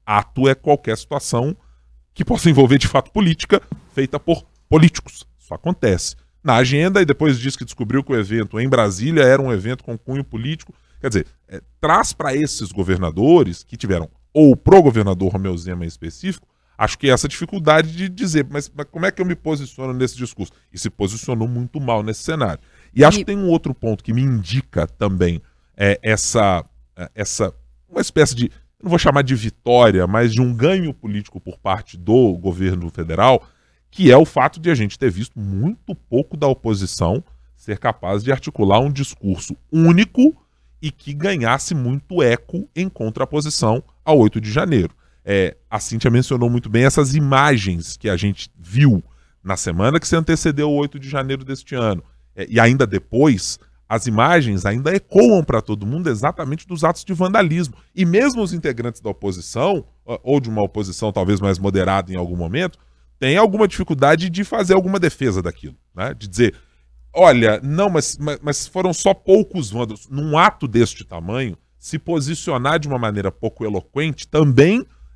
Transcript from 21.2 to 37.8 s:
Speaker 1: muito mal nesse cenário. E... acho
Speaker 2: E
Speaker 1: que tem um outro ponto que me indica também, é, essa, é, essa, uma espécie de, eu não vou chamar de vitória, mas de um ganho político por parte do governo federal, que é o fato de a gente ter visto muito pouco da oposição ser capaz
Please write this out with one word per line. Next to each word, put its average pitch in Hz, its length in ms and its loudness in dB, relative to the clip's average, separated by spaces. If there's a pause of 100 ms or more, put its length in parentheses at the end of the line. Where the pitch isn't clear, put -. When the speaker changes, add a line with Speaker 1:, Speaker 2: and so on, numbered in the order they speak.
Speaker 1:
muito 123 320 -8
mal 117 240 -2
nesse 107 200 -8
cenário. 127 400 -4 (320)
E... 135 100 8
acho 208 140 6
Speaker 2:
E - 20 -4
Speaker 1:
que - 60 -6
tem 202 100 -4
um 190 120 -2
outro 160 260 0
ponto 110 280 -6
que 107 120 -4
me 123 80 0
indica 110 640 -2
também, 90 560 -2 (340)
é, 101 260 2
essa, 104 600 0 (320)
é, 87 180 -14
essa, 104 380 -4 (340)
uma 247 140 -8
espécie 143 340 0
de, 120 120 -2
eu - 380 -14
não 180 60 -4
vou 170 80 4
chamar 143 240 2
de 131 120 -2
vitória, 110 720 2
mas 110 260 0
de 117 80 -2
um 123 140 0
ganho 160 400 -2
político 104 440 -10
por - 200 -16
parte 95 400 -6
do 107 400 4
governo 90 500 -2
federal, 90 580 0 (460)
que 180 160 4
é 123 80 12
o 160 80 10
fato 151 360 -2
de 170 100 -2
a 156 40 2
gente 107 220 -2
ter 131 140 0
visto 98 260 -10
muito 110 600 -6
pouco - 400 -4
da 147 100 -2
oposição 107 800 -2 (320)
ser 104 200 -10
capaz 104 460 -4